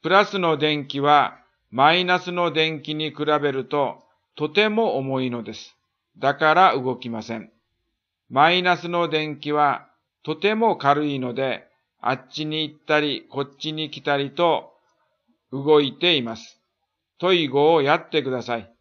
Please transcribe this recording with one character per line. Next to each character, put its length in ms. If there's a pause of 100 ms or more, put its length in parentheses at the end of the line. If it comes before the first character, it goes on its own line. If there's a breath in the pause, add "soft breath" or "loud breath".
プ 60
ラ 160
ス 140
の 180
電 320
気 100
は 400 (320)
マ 240
イ 120
ナ 120
ス 140
の 200
電 300
気 120
に 160
比 160
べ 260
る 140
と 360 (320)
と 140
て 220
も 260
重 240
い 100
の 120
で 100
す。 240 (400)
だ 180
か 200
ら 200
動 220
き 140
ま 120
せ 140
ん。 160 (760)
マ 220
イ 100
ナ 160
ス 100
の 220
電 300
気 120
は 360 (340)
と 140
て 180
も 240
軽 280
い 120
の 160
で、 340 (320)
あ 140
っ 140
ち 180
に 160
行 100
っ 100
た 160
り 300
こ 140
っ 140
ち 180
に 160
来 120
た 140
り 140
と 420 (800)
動 300
い 160
て 180
い 60
ま 140
す。 220 (600)
問 260
い 40
五 260
を 80
や 140
っ 120
て 140
く 80
だ 120
さ 140
い。 240